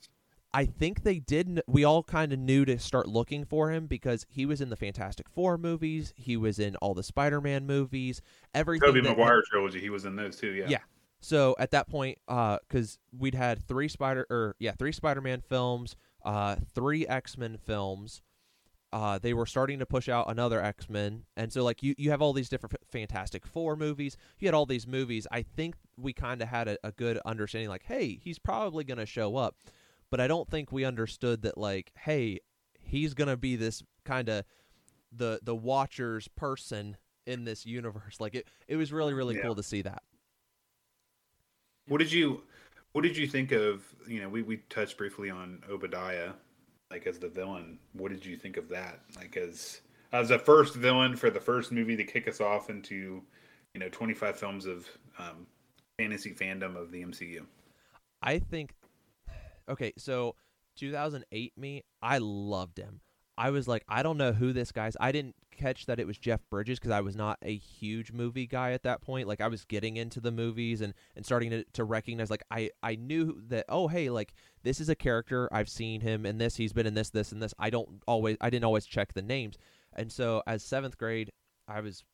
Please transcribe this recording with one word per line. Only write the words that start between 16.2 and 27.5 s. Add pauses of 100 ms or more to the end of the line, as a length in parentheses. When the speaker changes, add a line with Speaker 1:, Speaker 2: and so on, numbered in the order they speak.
Speaker 1:
uh, (160)
three
X-Men
films. (680)
Uh,
they
were
starting
to
push
out
another
X-Men. (140)
And
so,
like,
you,
you
have
all
these
different
F-,
Fantastic
Four
movies. (220)
You
had
all
these
movies.
I
think (200)
we
kinda
had
a,
a
good
understanding,